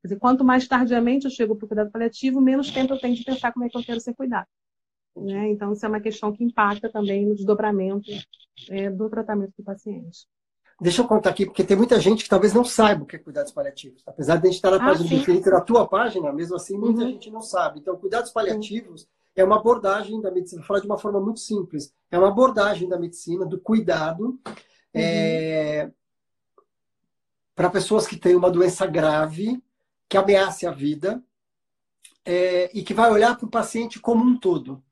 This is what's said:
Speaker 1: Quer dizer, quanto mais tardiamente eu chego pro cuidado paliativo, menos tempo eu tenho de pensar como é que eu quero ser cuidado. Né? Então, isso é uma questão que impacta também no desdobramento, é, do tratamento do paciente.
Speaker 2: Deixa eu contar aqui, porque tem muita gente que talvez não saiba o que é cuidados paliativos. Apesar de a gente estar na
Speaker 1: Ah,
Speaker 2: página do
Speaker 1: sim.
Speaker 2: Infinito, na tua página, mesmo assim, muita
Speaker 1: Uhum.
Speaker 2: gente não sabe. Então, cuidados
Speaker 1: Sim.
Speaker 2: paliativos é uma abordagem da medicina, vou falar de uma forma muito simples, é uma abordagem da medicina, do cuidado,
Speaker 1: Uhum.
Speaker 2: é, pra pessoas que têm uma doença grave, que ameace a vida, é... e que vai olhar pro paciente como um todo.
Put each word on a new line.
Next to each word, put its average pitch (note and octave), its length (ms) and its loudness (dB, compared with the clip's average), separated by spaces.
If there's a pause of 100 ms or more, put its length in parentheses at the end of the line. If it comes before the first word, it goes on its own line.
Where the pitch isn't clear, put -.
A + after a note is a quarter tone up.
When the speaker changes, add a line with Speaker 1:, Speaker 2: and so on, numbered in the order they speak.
Speaker 1:
Quer F#3 80 -14
dizer, G3+ 120 -6
quanto B3+ 220 4
mais B3+ 240 4
tardiamente B3 600 0
eu C4 40 -4
chego A3 260 -2
pro G#3 120 -14
cuidado G#3 220 -2
paliativo, A#3 500 -2
menos C4+ 300 2
tempo C4 240 -2
eu C4 40 -6
tenho B3 160 -2
de A#3 80 -8
pensar B3+ 300 -4
como B3 140 -6
é - 20 -4
que - 80 -8
eu A#3 80 -6
quero A#3 160 -6
ser A#3+ 140 -10
cuidado. A#3+ 320 -6 (680)
Né? G3+ 360 -4
Então, G#3 220 -4
isso G#3 120 -8
é A3 40 -4
uma G#3+ 120 -2
questão G#3+ 320 -6
que G#3 100 -8
impacta G#3+ 480 0
também G3+ 360 -2
no G#3 80 2
desdobramento, G3+ 760 -2 (600)
é, G3 200 -6
do G#3 200 -6
tratamento G#3+ 480 -4
do G#3 40 -18
paciente. G3+ 640 -14 (540)
Speaker 2:
Deixa F3 220 2
eu A#3+ 40 2
contar G#3+ 240 2
aqui, G3 140 -2
porque - 180 -4
tem G3 140 4
muita A3+ 240 4
gente G#3 240 2
que - 60 -4
talvez G3 240 4
não A#3+ 100 6
saiba G#3 380 4
o - 40 -12
que - 100 -18
é - 20 -16
cuidados F#3+ 340 -8
paliativos. C#3 540 -10
Apesar D#3 300 0
de D#3+ 60 0
a F3+ 40 6
gente F3+ 100 4
estar F#3+ 140 2
na F#3+ 80 6
Speaker 1:
Ah, G#3+ 80 0
Speaker 2:
página E3+ 180 4
do E3+ 100 0
Speaker 1:
sim. C4 60 4
Speaker 2:
Infinito, F#3+ 300 4
na F3 100 6
tua A3+ 260 4
página, F#3 460 -2
mesmo E3+ 240 -6
assim, G3 220 -8
muita A#3 240 0
Speaker 1:
Uhum. B3 80 -2
Speaker 2:
gente - 200 -14
não A3 120 -14
sabe. D#3 380 -4
Então, F#3 180 -6
cuidados A3+ 320 -4
Speaker 1:
Sim. - 40 -20
Speaker 2:
paliativos G#3+ 720 -6 (300)
é F#3+ 80 4
uma G3+ 140 4
abordagem G#3+ 640 0
da F#3+ 100 -6
medicina, F3+ 320 -6
vou - 40 -20
falar G3+ 140 0
de G3 60 -12
uma G3+ 120 -4
forma G3+ 220 -4
muito A3 200 -6
simples, F3 540 -8 (160)
é E3+ 80 0
uma F#3+ 100 6
abordagem G3+ 600 2
da F3+ 100 -2
medicina, E3+ 480 -6
do E3 140 -8
cuidado, F3+ 800 -2 (540)
Speaker 1:
Uhum. - 60 -2
Speaker 2:
é, D#3+ 880 -2 (1600)
pra F3+ 160 2
pessoas G3+ 360 0
que F#3 100 -12
têm F3+ 180 4
uma F3+ 160 4
doença F3+ 360 2
grave, D#3 760 -2 (460)
que - 80 0
ameace F#3+ 500 2
a E3+ 40 -4
vida, D3+ 520 -6 (1040)
é... F3+ 520 0
e F#3+ 60 -6
que G3 120 -6
vai A#3 160 6
olhar A3+ 260 4
pro A3 120 -10
paciente A3+ 520 -4
como A#3 240 2
um B3 140 6
todo. C3+ 540 -2